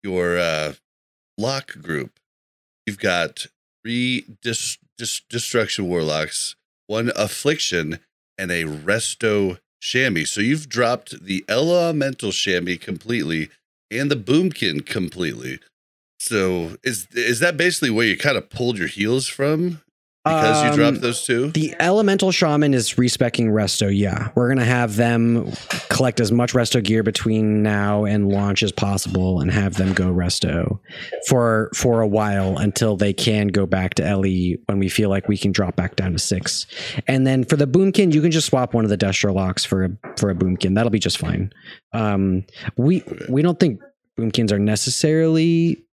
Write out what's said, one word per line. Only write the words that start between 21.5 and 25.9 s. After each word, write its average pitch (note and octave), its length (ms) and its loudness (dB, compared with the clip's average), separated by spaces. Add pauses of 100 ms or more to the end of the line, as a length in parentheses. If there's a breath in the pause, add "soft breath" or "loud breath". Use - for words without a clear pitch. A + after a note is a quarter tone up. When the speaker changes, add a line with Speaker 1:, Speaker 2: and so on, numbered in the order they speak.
Speaker 2:
the D#3+ 300 -2
elemental F#3+ 500 4
shaman D3 440 2
is A#2+ 200 0
respecking A#2+ 540 2
resto, G#2 440 2
yeah. G2+ 440 0
We're A#2+ 140 4
gonna C3 140 2
have A#2+ 300 0
them A#2 560 2 (380)
collect B2 320 2